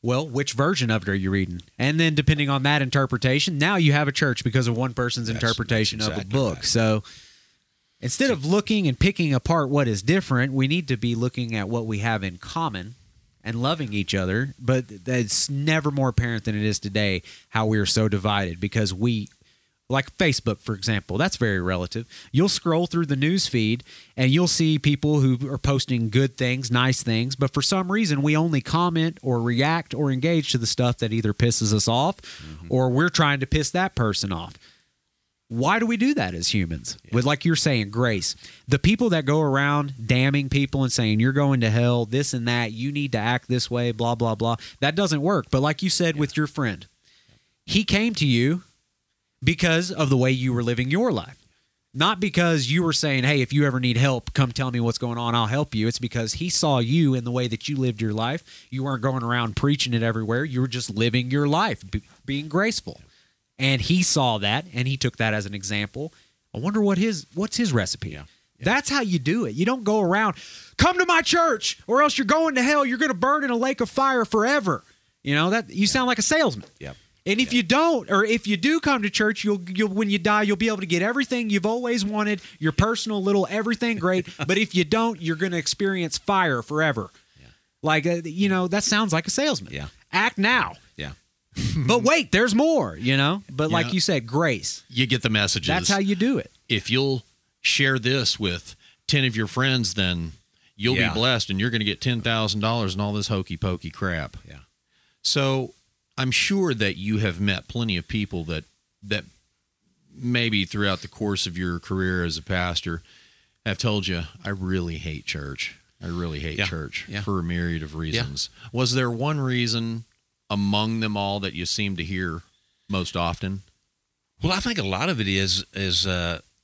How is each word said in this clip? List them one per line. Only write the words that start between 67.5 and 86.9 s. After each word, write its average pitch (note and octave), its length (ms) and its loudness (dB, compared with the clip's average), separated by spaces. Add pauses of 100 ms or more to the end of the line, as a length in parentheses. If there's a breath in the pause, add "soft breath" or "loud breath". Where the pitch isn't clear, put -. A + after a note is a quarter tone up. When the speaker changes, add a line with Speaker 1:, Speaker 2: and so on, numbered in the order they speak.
Speaker 1:
his A3+ 160 0
recipe? F#2 380 -2
Speaker 2:
Yeah. D2 120 -12 (340 soft breath)
Yeah. B2 80 -8
Speaker 1:
That's F#3+ 240 2
how C#4 120 0
you F3+ 180 0
do E3 260 0
it. A2 60 -4
You D3+ 140 0
don't B3 180 -2
go G#3 180 2
around, G3 340 2 (420 loud breath)
"Come F4+ 200 4
to F4+ 80 4
my E4+ 160 4
church, E4 560 0 (100)
or A#3 140 4
else G3 160 2
you're C4 80 0
going D4+ 300 2
to B3 80 2
hell. C#4+ 220 4
You're B3 120 -2
gonna C4+ 160 2
burn C4+ 300 2
in C4 80 -2
a A#3+ 60 0
lake C4 240 0
of A3+ 80 -2
fire C4 360 2
forever." G#3+ 580 0 (400 soft breath)
You C#3+ 120 0
know, D#3+ 160 2
that, A3+ 180 -2
you G3 180 0
sound B3+ 200 2
like B3 120 0
a G#3 40 0
salesman. A#3 440 2 (120)
Speaker 2:
Yep. C#2 160 -12 (300)
Speaker 1:
And G#3 160 0
if A#3+ 60 2
Speaker 2:
Yep. A#3+ 60 -4
Speaker 1:
you A#3+ 100 2
don't, C#4 480 2
or G3 120 4
if A3+ 240 0
you G#3 100 2
do D4 220 2
come C4 240 0
to G3+ 60 0
church, G#3+ 340 0
you'll, G3+ 260 0
you'll, G3 200 0
when G3+ 200 0
you G3+ 80 2
die, G#3 260 2
you'll G3+ 120 2
be A3 120 0
able G#3+ 100 0
to F#3+ 80 -6
get E3+ 160 0
everything A#3+ 480 0
you've G3 160 2
always A#3 400 0
wanted, G#3 360 -2 (180 loud breath)
your D#3 120 0
personal G#3+ 500 0
little G3 280 2
everything A3 480 0
great. F3+ 280 0 (120)
Speaker 2:
<laughs> - 100 -4
Speaker 1:
But F#3+ 100 2
if G#3+ 160 0
you F3 120 2
don't, A3 360 0
you're E3 140 -2
gonna F3 220 -2
experience F#3 600 -2
fire F3 440 2
forever. D3 500 0 (280 soft breath)